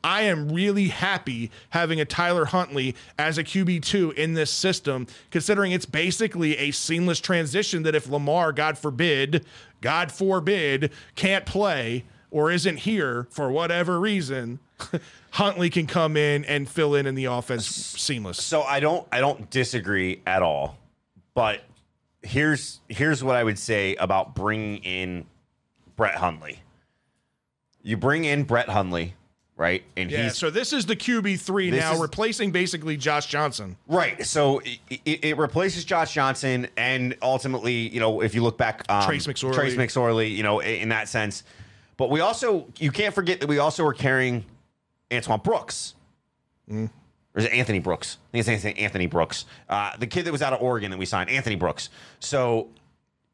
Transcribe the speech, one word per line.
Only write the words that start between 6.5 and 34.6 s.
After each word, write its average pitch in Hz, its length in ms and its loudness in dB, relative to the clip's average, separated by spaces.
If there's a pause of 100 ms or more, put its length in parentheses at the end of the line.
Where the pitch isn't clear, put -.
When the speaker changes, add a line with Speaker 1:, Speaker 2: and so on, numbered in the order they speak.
Speaker 1:
a 143 140 -2
seamless 170 480 0
transition 170 640 0
that 156 100 2
if 143 140 0
Lamar, 147 440 2
God 151 240 0
forbid, 147 680 0 (360)
God 156 300 0
forbid, 165 800 0 (240)
can't 190 320 0
play 135 560 0 (300)
or 156 180 4
isn't 170 280 0
here 135 520 0
for 135 220 -2
whatever 170 480 2
reason, 135 580 -2 (220)
<laughs> - 500 -8
Huntley 180 400 2
can 165 160 0
come 156 300 2
in 147 300 2
and 143 220 -2
fill 147 280 2
in 139 100 2
in 135 80 -2
the 131 120 -2
offense 123 420 -2 (260)
Speaker 2:
S-, - 80 -10
Speaker 1:
seamless. 107 420 -4
Speaker 2:
so 151 180 2
I 139 180 2
don't, 156 320 2
I 123 80 2
don't 139 300 0
disagree 98 760 0
at 92 160 4
all, 71 340 0 (580)
but 107 280 0 (600)
here's, 139 680 0
here's 139 340 0
what 131 140 2
I 120 80 2
would 107 140 0
say 98 360 0
about 95 400 0
bringing 104 440 -2
in 92 480 -6 (680)
Brett 107 220 0
Hundley. 80 420 -4 (1200)
You 110 140 -4
bring 143 280 2
in 143 200 2
Brett 120 240 2
Hundley, 90 460 0 (420)
right? 87 260 0 (140)
And 90 140 -4
Speaker 1:
Yeah, 147 140 -2
Speaker 2:
he's - 140 -2
Speaker 1:
so 160 120 0
this 233 220 -2
is 240 140 0
the 214 100 -2
Q 233 260 0
B 196 140 0
three 190 340 -2
Speaker 2:
This 131 100 2
Speaker 1:
now, 160 140 2
Speaker 2:
is 165 60 0
Speaker 1:
replacing 202 520 0
basically 165 440 0
Josh 147 300 0
Johnson. 127 500 -2 (120)
Speaker 2:
Right. 147 360 2
So 143 360 4